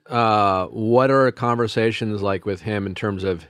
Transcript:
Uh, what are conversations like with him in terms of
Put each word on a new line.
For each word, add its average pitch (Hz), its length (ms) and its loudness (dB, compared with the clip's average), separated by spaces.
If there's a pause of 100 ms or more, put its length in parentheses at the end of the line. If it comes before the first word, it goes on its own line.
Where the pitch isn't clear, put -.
Uh, 104 600 2
what 117 440 2
are 131 220 4
conversations 113 880 -2
like 98 240 -2
with 98 140 -4
him 104 260 -4
in 95 80 -8
terms 98 300 -6
of 87 260 -2